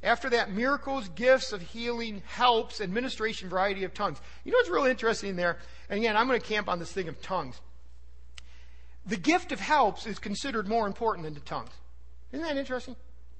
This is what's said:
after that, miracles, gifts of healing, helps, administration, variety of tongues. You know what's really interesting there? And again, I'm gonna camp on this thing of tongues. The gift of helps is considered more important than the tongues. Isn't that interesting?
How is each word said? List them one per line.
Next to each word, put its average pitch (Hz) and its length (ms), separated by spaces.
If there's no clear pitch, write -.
after 233 280
that, 220 200
miracles, 269 580
gifts 247 420
of 196 100
healing, 233 640
helps, 233 560
administration, 214 680
variety 190 340
of 180 100
tongues. 185 260
You - 80
know 466 60
what's 427 120
really 294 200
interesting 220 460
there? 175 240
And 202 100
again, 220 180
I'm 233 80
gonna 254 140
camp 208 300
on 180 100
this 165 120
thing 185 160
of - 140
tongues. 151 400
The 202 120
gift 330 340
of 247 80
helps 240 480
is 202 120
considered 214 480
more 220 200
important 196 380
than 156 80
the 147 80
tongues. 123 300
Isn't 302 140
that 294 120
interesting? 254 380